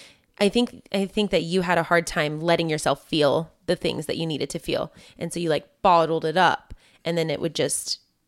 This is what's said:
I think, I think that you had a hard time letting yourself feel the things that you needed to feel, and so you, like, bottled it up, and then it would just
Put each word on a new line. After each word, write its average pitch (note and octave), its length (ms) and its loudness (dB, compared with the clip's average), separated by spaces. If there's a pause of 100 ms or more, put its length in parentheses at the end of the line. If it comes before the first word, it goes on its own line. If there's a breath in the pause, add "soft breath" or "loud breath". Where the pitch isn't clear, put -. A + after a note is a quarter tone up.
(400 loud breath)
I G3+ 80 4
think, A#3+ 440 -2
I G3 120 0
think G#3 280 -2
that E3 100 2
you F3 180 0
had F3 160 2
a E3 60 2
hard E3+ 240 2
time D3+ 340 -4
letting E3 300 2
yourself D3 360 -2
feel D3+ 460 0 (140)
the F3+ 100 0
things - 300 -4
that - 100 -4
you E3 100 -4
needed C#3+ 240 -4
to E3+ 80 -6
feel, - 320 -4 (280 loud breath)
and E3+ 140 -8
so E3+ 60 -6
you, E3+ 120 -2
like, - 180 -2 (140)
bottled E3 420 4
it D#3+ 140 -2
up, - 340 2 (320 soft breath)
and E3+ 140 -2
then D#3+ 120 0
it C#3+ 100 -4
would D#3+ 140 -4
just - 440 -4 (300)